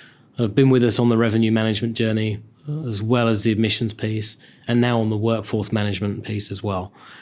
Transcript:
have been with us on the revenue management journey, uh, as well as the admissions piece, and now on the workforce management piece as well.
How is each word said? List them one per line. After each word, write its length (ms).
have 180
been 160
with 140
us 140
on 100
the 80
revenue 360
management 440
journey, 460
uh, 200
as 140
well 260
as 160
the 80
admissions 420
piece, 420
and 120
now 200
on 80
the 80
workforce 560
management 520
piece 260
as 120
well. 300